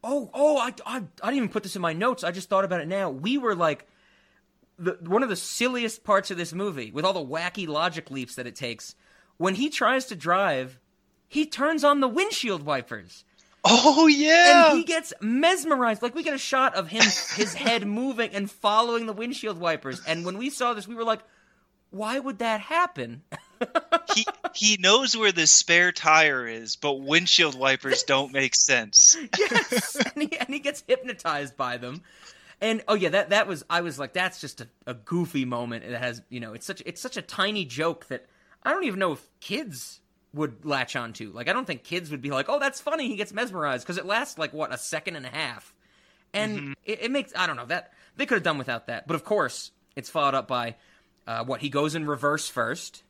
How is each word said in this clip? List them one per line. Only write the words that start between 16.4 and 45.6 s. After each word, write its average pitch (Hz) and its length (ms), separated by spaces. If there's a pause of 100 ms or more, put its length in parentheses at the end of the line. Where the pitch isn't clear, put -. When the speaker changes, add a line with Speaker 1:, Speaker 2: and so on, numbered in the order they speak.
Speaker 1:
of 175 140
him, 220 160
Speaker 2:
<laughs> - 320
Speaker 1:
his 208 180
head 226 320
moving 226 480
and 196 160
following 233 560
the 220 80
windshield 214 460
wipers. 165 480
And 165 180
when 190 140
we 262 100
saw 240 240
this, 202 140
we 233 80
were 226 80
like, 220 160 (720)
"Why 214 260
would 247 220
that 220 220
happen?" 196 600 (100)
<laughs> - 0 (840)
Speaker 2:
He, - 100 (300)
he 208 220
knows 214 380
where 214 160
the 170 140
spare 175 460
tire 151 560
is, 113 280
but 139 240
windshield 156 580
wipers 131 440
don't 135 320
make 135 220
sense. 117 600 (120)
<laughs> - 120
Speaker 1:
Yes, - 580
and 294 260
he, 302 140
and 277 120
he 277 100
gets 285 280
hypnotized 175 680
by 123 220
them. 127 240 (580)
And, 220 280
oh, 214 80
yeah, 185 140
that, 185 200
that 202 180
was, 165 220
I 170 120
was 160 180
like, 139 140
"That's 180 280
just 135 200
a, 113 60 (200)
a 123 80
goofy 147 500
moment." 120 380
It 120 140
has, 120 320
you 123 100
know, 113 140
it's 113 120
such, 190 220
it's 175 120
such - 180
a 180 40
tiny 208 440
joke 151 420
that - 180 (380)
I 269 80
don't 370 120
even 196 160
know 185 140
if - 160 (100)
kids 202 600 (320)
would 143 320
latch 139 300
onto. 113 360
Like, 120 180
I 185 40
don't 247 120
think 139 180
kids 175 280
would 139 100
be 139 100
like, 139 180
"Oh, 285 100
that's 269 220
funny, 294 260
he 214 80
gets 196 180
mesmerized," 175 520
'cause 180 120
it 180 80
lasts, 226 320
like, 156 160
what, 151 200
a - 40
second 165 380
and 135 100
a 123 40
half? 127 440 (600)